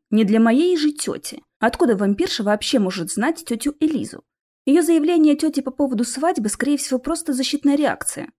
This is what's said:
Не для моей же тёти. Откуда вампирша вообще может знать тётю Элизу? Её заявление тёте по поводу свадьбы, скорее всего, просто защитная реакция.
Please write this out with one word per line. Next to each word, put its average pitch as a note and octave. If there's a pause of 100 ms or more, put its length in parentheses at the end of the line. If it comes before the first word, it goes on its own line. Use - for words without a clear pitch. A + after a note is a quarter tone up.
Не G#3+
для G#3+
моей D4
же D4+
тёти. - (160)
Откуда A#3+
вампирша G3+
вообще G#3
может F3+
знать C4
тётю C4
Элизу? D#4 (420)
Её D4
заявление D#4
тёте D4
по C4
поводу B3
свадьбы, D4
скорее C#4
всего, B3+
просто D#4
защитная C#4
реакция. -